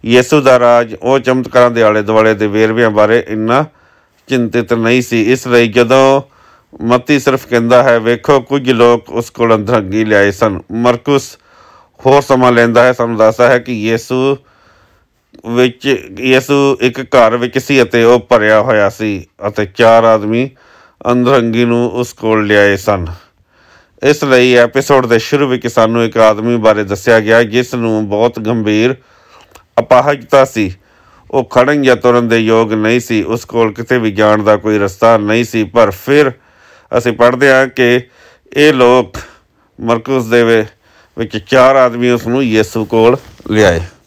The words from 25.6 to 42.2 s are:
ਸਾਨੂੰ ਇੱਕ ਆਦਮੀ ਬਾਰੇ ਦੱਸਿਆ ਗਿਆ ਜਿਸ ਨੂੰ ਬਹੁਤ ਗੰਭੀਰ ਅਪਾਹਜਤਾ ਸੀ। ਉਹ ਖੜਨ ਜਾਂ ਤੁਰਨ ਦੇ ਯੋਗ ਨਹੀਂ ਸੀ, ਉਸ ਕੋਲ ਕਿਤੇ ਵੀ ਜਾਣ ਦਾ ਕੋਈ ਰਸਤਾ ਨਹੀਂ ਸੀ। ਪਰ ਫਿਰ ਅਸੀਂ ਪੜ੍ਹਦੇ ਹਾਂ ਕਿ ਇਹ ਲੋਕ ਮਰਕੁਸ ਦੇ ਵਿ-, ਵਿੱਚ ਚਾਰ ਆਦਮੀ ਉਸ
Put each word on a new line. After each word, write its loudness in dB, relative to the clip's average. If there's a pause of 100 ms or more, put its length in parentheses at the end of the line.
ਸਾਨੂੰ 0
ਇੱਕ -4
ਆਦਮੀ 2
ਬਾਰੇ 0
ਦੱਸਿਆ 0
ਗਿਆ 2
ਜਿਸ -4
ਨੂੰ -4
ਬਹੁਤ -2
ਗੰਭੀਰ -2 (840)
ਅਪਾਹਜਤਾ 2
ਸੀ। -4 (580)
ਉਹ -2
ਖੜਨ 0
ਜਾਂ 2
ਤੁਰਨ 0
ਦੇ 0
ਯੋਗ 0
ਨਹੀਂ -2
ਸੀ, -4
ਉਸ -6
ਕੋਲ -4
ਕਿਤੇ -4
ਵੀ -2
ਜਾਣ 0
ਦਾ 2
ਕੋਈ -2
ਰਸਤਾ 0
ਨਹੀਂ -2
ਸੀ। -4
ਪਰ 0
ਫਿਰ -2 (680)
ਅਸੀਂ -2
ਪੜ੍ਹਦੇ 2
ਹਾਂ 2
ਕਿ 0 (560)
ਇਹ 4
ਲੋਕ 0 (640)
ਮਰਕੁਸ -4
ਦੇ 2
ਵਿ-, 2 (540)
ਵਿੱਚ -8
ਚਾਰ 2
ਆਦਮੀ 0
ਉਸ -2